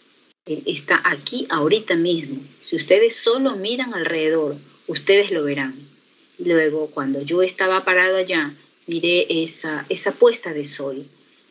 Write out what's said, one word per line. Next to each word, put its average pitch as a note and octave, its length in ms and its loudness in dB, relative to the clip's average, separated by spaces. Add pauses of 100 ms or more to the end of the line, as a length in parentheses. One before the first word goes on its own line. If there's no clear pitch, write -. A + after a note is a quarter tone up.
(440)
Él D3+ 220 -8
está E3+ 380 -2
aquí F3 460 -4
ahorita E3+ 440 2
mismo. E3 480 -2 (220)
Si - 100 -6
ustedes G3+ 400 4
solo B3+ 400 0
miran A#3 400 -6
alrededor, D#3+ 640 0 (320)
ustedes G3 420 2
lo E3 140 0
verán. C#3 320 -4 (640)
Luego, D#3 500 2
cuando C#3 340 -4
yo E3+ 200 2
estaba F#3+ 420 2
parado F#3 320 4
allá, E3+ 400 -2 (320)
miré E3+ 560 0
esa, D#3 440 -8
esa - 220 -2
puesta A#3 420 4
de D3 140 -6
sol C3+ 400 -8 (440)